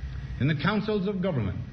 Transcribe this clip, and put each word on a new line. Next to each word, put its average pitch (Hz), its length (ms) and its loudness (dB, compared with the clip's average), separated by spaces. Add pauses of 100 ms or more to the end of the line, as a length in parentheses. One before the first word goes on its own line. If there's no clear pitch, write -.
(400)
In 139 80 4
the 160 80 2
councils 208 520 2
of 196 140 0
government 117 360 0 (140)